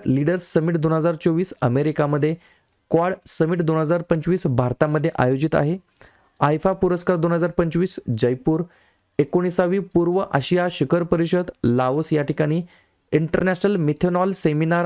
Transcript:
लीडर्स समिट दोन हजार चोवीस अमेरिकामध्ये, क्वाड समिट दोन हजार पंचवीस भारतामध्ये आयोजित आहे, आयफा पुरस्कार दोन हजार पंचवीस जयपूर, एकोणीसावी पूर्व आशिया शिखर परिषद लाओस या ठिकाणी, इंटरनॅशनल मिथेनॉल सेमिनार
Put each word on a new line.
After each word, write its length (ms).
लीडर्स 480
समिट 240
दोन 140
हजार 240
चोवीस 460
अमेरिकामध्ये, 720
क्वाड 240
समिट 340
दोन 160
हजार 240
पंचवीस 460
भारतामध्ये 720
आयोजित 380
आहे, 220
आयफा 340
पुरस्कार 440
दोन 140
हजार 180
पंचवीस 500
जयपूर, 460
एकोणीसावी 600
पूर्व 380
आशिया 540
शिखर 320
परिषद 400
लाओस 500
या 100
ठिकाणी, 380
इंटरनॅशनल 640
मिथेनॉल 560
सेमिनार 540